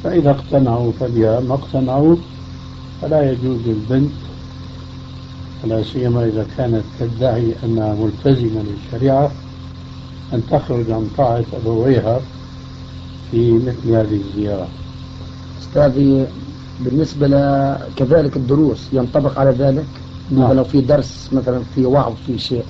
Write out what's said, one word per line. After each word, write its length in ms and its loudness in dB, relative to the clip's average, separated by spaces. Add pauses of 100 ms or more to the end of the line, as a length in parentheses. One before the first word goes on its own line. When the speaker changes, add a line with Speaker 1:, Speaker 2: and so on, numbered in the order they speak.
Speaker 1:
فإذا 280 4
اقتنعوا 680 2
فبها، 400 2
ما 140 -2
اقتنعوا 600 2 (880)
فلا 300 2
يجوز 340 -2
للبنت، 460 0 (1500)
ولا 200 0
سيما 420 0
إذا 200 0 (120)
كانت 260 0 (160)
تدعي 540 0 (100)
أنها 320 0
ملتزمة 680 0
للشريعة، 680 0 (1000)
أن 180 -2
تخرج 400 0
عن 160 -2 (100)
طاعة 260 2 (100)
أبويها 680 2 (1120)
في 200 4
مثل 400 2
هذه 360 2
الزيارة. 400 -2 (920)
Speaker 2:
أستاذي، 680 4 (520)
بالنسبة 480 2
ل-، 500 4 (180)
كذلك 420 4
الدروس 560 2
ينطبق 460 2
على 120 6
ذلك؟ 340 2 (460)
Speaker 1:
نعم. 200 6
Speaker 2:
لو 120 6
في 180 2
درس 520 0
مثلًا، 260 0 (160)
في 100 4
وعظ، 280 4 (140)
في 120 -2
شيء؟ 300 -4